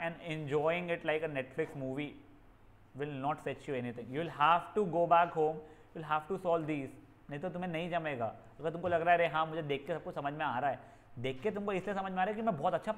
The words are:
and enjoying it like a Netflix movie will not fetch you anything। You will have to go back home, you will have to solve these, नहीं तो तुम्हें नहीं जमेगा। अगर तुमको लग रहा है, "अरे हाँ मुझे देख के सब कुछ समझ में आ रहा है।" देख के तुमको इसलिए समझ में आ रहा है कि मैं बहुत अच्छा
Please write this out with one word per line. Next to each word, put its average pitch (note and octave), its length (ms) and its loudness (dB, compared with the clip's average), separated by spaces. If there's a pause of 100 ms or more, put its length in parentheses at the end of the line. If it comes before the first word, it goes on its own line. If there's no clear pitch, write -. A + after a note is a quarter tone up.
and E3+ 80 -2 (180)
enjoying D#3 580 2
it E3+ 140 0
like D#3 180 2
a D#3+ 80 -2
Netflix D3 520 -4
movie C3 300 -4 (840)
will D3 160 -4 (120)
not D3+ 200 -2
fetch C3 240 -6
you C#3+ 60 -2
anything। A#2+ 400 -6
You D3 60 -2
will E3 180 -4
have E3 360 6
to G#3+ 200 2
go E3+ 120 4
back E3+ 280 6
home, D#3 240 2
you - 420 -14
will D3+ 80 -10
have D#3 200 0
to F#3+ 100 -2
solve E3+ 280 2
these, C#3+ 220 -2 (420)
नहीं C#3+ 100 -8
तो - 100 -4
तुम्हें F3+ 200 -4
नहीं E3 200 -4
जमेगा। D3 420 -2 (280)
अगर D#3 100 0
तुमको E3+ 180 -2
लग E3+ 120 4
रहा E3 100 4
है, E3+ 80 8
"अरे E3+ 160 6
हाँ D#3+ 120 2
मुझे D#3+ 180 -4
देख C#3 220 -2
के F3 80 -2
सब D3+ 100 -6
कुछ F3 100 -8
समझ C#3+ 180 -2
में D3+ 140 -4
आ B2 120 0
रहा C#3 120 2
है।" B2 100 -4 (380)
देख C3 240 -4
के G#3+ 80 0
तुमको G3+ 220 -2
इसलिए F#3+ 220 -2
समझ F#3+ 180 -4
में F#3 60 -2
आ F#3 60 4
रहा G3+ 60 2
है G#3+ 60 -4
कि A3+ 60 -4
मैं A3 140 2
बहुत E3+ 180 2
अच्छा F#3 240 -2